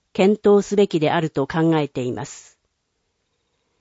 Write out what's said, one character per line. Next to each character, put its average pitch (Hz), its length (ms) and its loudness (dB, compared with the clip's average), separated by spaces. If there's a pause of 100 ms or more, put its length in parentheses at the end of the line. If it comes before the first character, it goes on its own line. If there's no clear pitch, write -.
(120)
検 202 260 0
討 202 260 2
す 196 120 -6
べ 202 100 4
き 170 140 -4
で 147 100 0
あ 160 80 0
る 160 120 -4
と 139 160 -4
考 160 320 0
え 143 100 -2
て 131 140 -8
い 123 100 -6
ま - 140 -10
す。 - 320 -20 (1200)